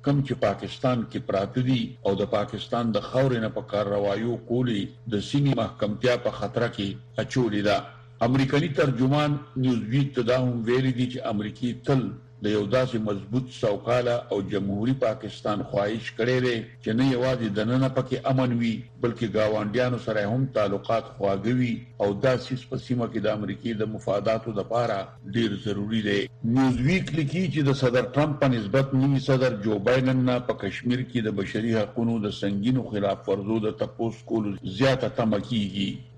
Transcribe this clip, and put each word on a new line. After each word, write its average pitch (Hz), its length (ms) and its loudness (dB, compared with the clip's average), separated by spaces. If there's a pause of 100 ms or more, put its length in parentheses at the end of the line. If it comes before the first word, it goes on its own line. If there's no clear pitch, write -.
کوم 143 220 4
چې 123 80 -2 (120)
پاکستان 107 640 0
کې 107 160 -6
پراته 98 340 -2 (120)
دي 117 100 2 (240)
او 98 160 4
د 101 140 -2
پاکستان 110 560 -2
د 101 180 -2
خاورې 127 340 2
نه 107 140 -2
په - 40 -6 (120)
کار 101 220 0
روایو 107 520 0
کولې 120 640 -2
د 101 160 0
سیمې 143 240 2 (100)
محکمتیا 107 520 0 (100)
په 107 60 2 (100)
خطره 113 360 -2
کې 98 120 -2 (340)
اچولې 107 460 0
ده. 98 100 4 (500)
امریکایي 139 520 2
ترجمان 143 580 2 (240)
نیوزویک 127 540 0
ته 123 60 0 (100)
دا 127 140 4
هم 123 100 0 (100)
ویلي 131 320 2
دي 123 140 2
چې - 60 -8 (140)
امریکې 107 540 -4
تل 131 240 2 (340)
د 104 80 2
یو 104 100 2 (120)
داسې 127 320 2
مضبوط، 104 400 -2 (160)
سوکاله 120 500 0 (200)
او 104 40 0 (140)
جمهوري 101 500 -2
پاکستان 107 680 -2
خواهش 104 360 -2 (120)
کړی 123 260 2
دی 123 100 2 (280)
چې 110 160 -2
نه 131 60 4 (100)
یوازې 123 420 0
دننه 127 400 2
پکې 127 200 0 (140)
امن 131 300 2
وي، 117 160 0 (260)
بلکې 117 320 0
ګاونډیانو 107 720 2
سره 107 240 0
هم 127 260 0
تعلقات 107 600 0
خواږه 98 420 0
وي 117 160 2 (260)
او 101 80 4 (140)
دا 131 100 4 (120)
سیس 131 260 -6
په 127 140 -4
سیمه 120 240 0
کې 113 160 -4
د 107 120 2
امریکې 104 340 -6 (100)
د 107 140 -2
مفاداتو 107 680 -2
لپاره 113 360 0 (380)
ډیر 113 300 2
ضروري 104 420 -2
دی. 101 140 2 (240)
نیوزویک 131 720 2
لیکي 156 240 0 (100)
چې 151 140 0
د 139 140 2
صدر 123 340 2
ټرمپ 147 300 2
په 139 100 4
نسبت 131 460 0
نوي 135 260 4
صدر 127 380 2
جو 107 140 2 (100)
بایدن 131 400 4
نه 123 80 2 (120)
په 107 140 0
کشمیر 123 480 -2
کې 123 160 0
د 104 140 -2
بشري 110 340 0
حقونو 117 480 0
د 101 160 -2
سنګینو 104 540 0
خلاف 98 360 0
ورزو 101 380 0
د 107 160 -2
تپوس 113 480 -4
کولو 104 240 0 (240)
زیاته 127 420 2
تمه 107 280 2
کیږي. 101 420 -2 (280)